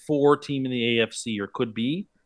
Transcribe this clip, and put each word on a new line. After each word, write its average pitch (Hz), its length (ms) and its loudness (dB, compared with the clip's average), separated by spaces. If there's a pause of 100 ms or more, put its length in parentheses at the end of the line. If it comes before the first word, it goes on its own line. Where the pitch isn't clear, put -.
four 143 300 4
team 139 280 -6
in 127 80 -4
the 117 260 2
A 113 60 4
F 110 80 -4
C 110 260 -6
or 101 80 -2
could 117 280 -4
be, 139 320 -4 (180)